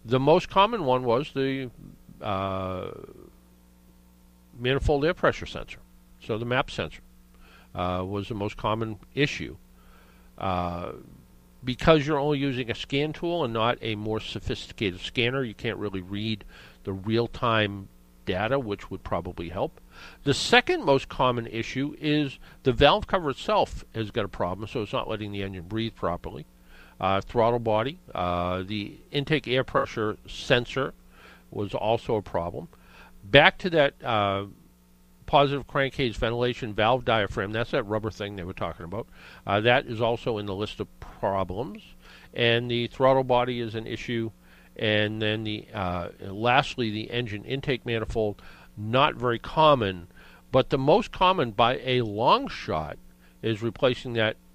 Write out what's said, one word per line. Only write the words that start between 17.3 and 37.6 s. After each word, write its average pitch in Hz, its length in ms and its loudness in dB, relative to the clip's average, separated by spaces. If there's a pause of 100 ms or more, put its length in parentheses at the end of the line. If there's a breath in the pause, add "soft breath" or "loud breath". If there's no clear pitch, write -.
data, 107 340 0
which 104 320 -6
would 95 120 -10
probably 87 460 -4
help. 104 320 -6 (420 loud breath)
The 139 120 2
second 247 500 2
most 139 240 2
common 120 380 0
issue 127 520 -4
is 147 380 0 (240 loud breath)
the 131 100 2
valve 147 360 6
cover 170 240 0
itself - 520 -2 (120)
has 110 160 -4
got 104 140 -2
a - 20 -6
problem, 92 400 -4
so 113 160 -4
it's - 100 -10
not 127 160 -4
letting 104 220 -6
the 101 100 -6
engine 95 220 -8
breathe 110 320 -4
properly. 87 500 -4 (540 loud breath)
Uh, 95 220 2
throttle 120 380 2
body, 117 380 0 (160)
uh, 90 480 0
the 101 360 -6 (140)
intake 143 360 -2
air 127 160 2
pressure 120 540 -2 (100)
sensor 131 680 0 (560 loud breath)
was 104 240 -6
also 113 420 0
a 104 60 0
problem. 90 460 -4 (560 loud breath)
Back 139 360 8
to 185 120 -2
that, 147 320 4
uh, 101 420 2 (800)
positive 143 400 4
crankcase 135 500 -2
ventilation 120 600 -2
valve 117 280 4
diaphragm, 110 480 0
that's 113 200 -4